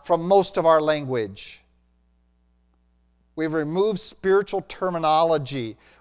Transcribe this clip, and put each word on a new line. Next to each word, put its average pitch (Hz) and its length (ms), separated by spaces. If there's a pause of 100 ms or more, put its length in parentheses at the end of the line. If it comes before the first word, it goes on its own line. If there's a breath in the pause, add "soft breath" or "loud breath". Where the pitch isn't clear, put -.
from 170 200
most 190 300
of 170 100
our 160 140
language. 131 840 (1700)
We've 160 160
removed 170 480
spiritual 196 640
terminology. 156 1120 (260 soft breath)